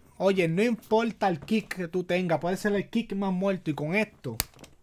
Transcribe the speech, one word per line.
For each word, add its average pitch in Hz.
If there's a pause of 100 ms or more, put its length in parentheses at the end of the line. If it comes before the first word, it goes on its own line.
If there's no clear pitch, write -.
(160)
Oye, 185
no 165
importa 226
el 160
kick 220
que 180
tú 180
tengas, 175
puede 175
ser 202
el 196
kick 226
más 196
muerto. 190
Y 151
con 151
esto, 202 (460)